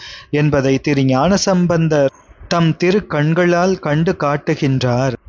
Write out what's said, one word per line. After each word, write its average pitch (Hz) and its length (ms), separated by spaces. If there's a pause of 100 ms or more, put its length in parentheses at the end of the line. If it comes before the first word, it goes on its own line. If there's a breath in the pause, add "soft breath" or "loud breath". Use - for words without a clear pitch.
(300 loud breath)
என்பதை 139 500
திரு 139 240
ஞானசம்பந்தர் 160 1080 (360)
தம் 165 300
திரு 185 300
கண்களால் 175 720
கண்டு 160 400
காட்டுகின்றார். 135 920 (160)